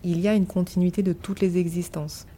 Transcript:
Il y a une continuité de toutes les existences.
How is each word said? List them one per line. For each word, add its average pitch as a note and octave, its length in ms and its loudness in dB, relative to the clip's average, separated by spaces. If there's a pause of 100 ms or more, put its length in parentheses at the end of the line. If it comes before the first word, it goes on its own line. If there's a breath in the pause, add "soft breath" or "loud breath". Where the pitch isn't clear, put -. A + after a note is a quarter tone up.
Il E3+ 160 0
y G3 80 2
a G#3+ 60 4
une F#3+ 120 4
continuité F3+ 560 0
de F#3 100 2
toutes - 280 -6
les F3+ 180 2
existences. E3+ 680 -4 (120)